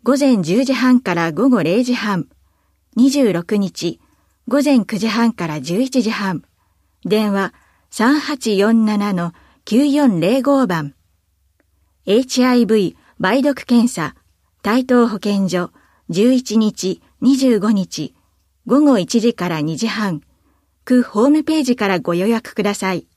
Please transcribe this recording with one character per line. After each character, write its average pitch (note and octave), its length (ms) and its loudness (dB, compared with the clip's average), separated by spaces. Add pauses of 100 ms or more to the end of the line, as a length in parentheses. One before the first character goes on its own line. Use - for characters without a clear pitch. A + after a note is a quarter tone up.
午 C4+ 140 2
前 B3+ 240 2
十 F#3 220 0
時 C4 100 -2
半 B3 280 4
か F3+ 140 -4
ら E3 180 -2
午 A3 160 2
後 G#3+ 140 2
零 F#3+ 200 2
時 B3 120 0
半。 G3+ 340 -4 (680)
二 C4 140 4
十 B3+ 240 2
六 F3 240 -2
日、 F3 420 -4 (480)
午 C4 160 0
前 C4 220 2
九 G#3+ 120 -6
時 A3 120 -2
半 A3+ 240 0
か E3+ 140 -8
ら D3+ 120 -6
十 F3+ 220 -4
一 C4 200 0
時 G#3 80 -2
半。 G3 340 -6 (640)
電 G#3 260 0
話 G3 220 -2 (380)
三 C4+ 280 0
八 B3 380 -4
四 A3 280 2
七 G#3 280 -2
の E3+ 200 -4 (300)
九 C4 220 2
四 C4+ 340 2
零 A3+ 220 2
五 C4+ 260 2
番。 D#3 280 -6 (1080)
エ G3+ 120 2
イ C4 80 0
チ B3+ 180 -2
ア B3+ 100 2
イ A#3+ 120 4
ブ A3 120 2
イ F#3+ 200 -2 (220)
梅 G#3+ 220 0
毒 C#4+ 240 -2
検 A#3+ 220 2
査、 D#3 280 -6 (460)
台 A#3 200 0
東 B3 280 2
保 G#3 80 -6
健 G3 300 -2
所、 F3 240 -4 (380)
十 A3 240 2
一 B3 240 -2
日、 G3+ 440 -2 (200)
二 C4 160 2
十 B3 220 2
五 G#3 120 0
日、 F3+ 420 -4 (520)
午 C#4 160 2
後 C4+ 180 4
一 G3 220 -2
時 A3+ 120 2
か F3 140 -6
ら D#3+ 140 -4
二 D#3 160 -4
時 A3+ 100 -4
半。 G3 340 -4 (640)
区 B3 200 2
ホ A3 220 0
ー C#4+ 40 4
ム D4+ 160 2
ペ D#4 140 0
ー C#4+ 40 -2
ジ B3 140 0
か G#3 100 -2
ら F#3 120 0
ご E3+ 160 -4
予 F#3 120 0
約 A3+ 260 -4
く G#3 100 -4
だ G3+ 100 0
さ F#3+ 220 -4
い。 - 220 -10